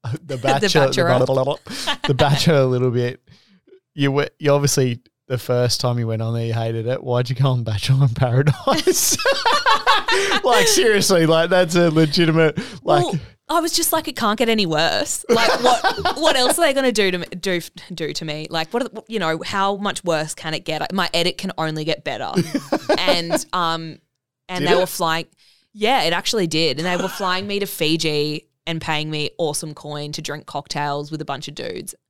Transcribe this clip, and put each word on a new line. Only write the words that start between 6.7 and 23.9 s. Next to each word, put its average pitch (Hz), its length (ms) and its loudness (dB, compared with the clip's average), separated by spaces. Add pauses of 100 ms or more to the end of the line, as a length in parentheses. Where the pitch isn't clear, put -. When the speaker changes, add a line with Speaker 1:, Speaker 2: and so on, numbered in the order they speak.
Speaker 1:
it. 127 160 -4
Why'd 120 260 0
you 131 60 -2
go 135 140 2
on 123 140 0
Bachelor 135 420 2
in 117 80 2
Paradise? 143 1080 2
<laughs> - 60 0 (1160)
Like, 466 240 4
seriously, 208 580 4
like, 165 240 4
that's 180 260 2
a 175 160 6
legitimate, 160 680 4 (260)
like 165 200 4
Speaker 2:
Well, 190 160 -2 (300)
I 330 100 2
was 330 140 -2
just - 200 -2
like, 320 140 -2
"It 285 80 -10
can't 214 240 -2
get 233 100 2
any 214 160 2
worse." 156 640 -2
Like, 233 320 2
what, 254 560 0
Speaker 1:
<laughs> - 0 -
Speaker 2:
what 311 180 2
else 254 220 2
are 349 40 0
they 294 120 2
gonna 262 180 2
do 202 200 2
to 180 80 -4
me, 170 80 -6
do, 180 320 -4 (340)
do 156 200 -8
to 165 120 -8
me? 156 240 -8
Like, 160 240 -6
what, 233 360 -6
you 220 100 -4
know, 160 260 -2
how 196 300 -2
much 196 280 -6
worse 156 300 -2
can 156 200 -8
it - 120 -6
get? 151 280 -6
My 185 200 -2
edit 170 240 0
can 185 200 -8
only 156 260 -4
get 156 200 -4
better. 110 340 -6
Speaker 1:
<laughs> - 600 -2
Speaker 2:
And, 175 560 0
um, 165 460 -4 (500)